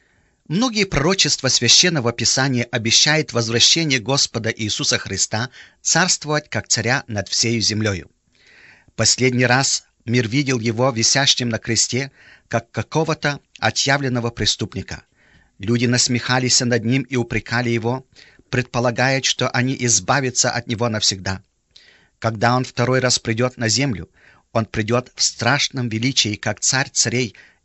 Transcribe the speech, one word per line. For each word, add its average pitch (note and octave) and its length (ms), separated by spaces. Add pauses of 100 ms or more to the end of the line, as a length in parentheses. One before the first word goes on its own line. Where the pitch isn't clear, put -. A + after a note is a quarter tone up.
(460)
Многие G#3+ 380
пророчества D3+ 640
Священного A#2+ 640
Писания B2 520
обещают B2+ 720
возвращение A#2+ 640
Господа A2+ 520
Иисуса - 460
Христа G#2 540 (320)
царствовать D3+ 680
как - 200
царя A#2 380
над G#2 220
всею A#2 320
землею. G#2 500 (840)
Последний B2 480
раз B2+ 400 (220)
мир A#2 200
видел C3 320
его A#2 320
висящим B2 600
на A2 80
кресте, A#2+ 520 (380)
как - 220
какого-то D3+ 680 (180)
отъявленного B2 720
преступника. - 720 (560)
Люди A#2 260
насмехались B2 800
над A#2+ 200
ним B2+ 200
и C3+ 140
упрекали A#2 520
его, A#2 380 (420)
предполагая, B2 720
что - 300
они B2+ 300
избавятся B2 680
от A#2+ 160
него A#2 220
навсегда. F#2+ 540 (760)
Когда A#2 380
он B2+ 80
второй B2+ 360
раз B2+ 180
придет A#2+ 400
на A#2 100
землю, A2 400 (440)
он A2+ 120
придет A2+ 500
в - 80
страшном B2 680
величии, A2 460
как - 240
царь C3+ 300
царей A#2+ 440 (300)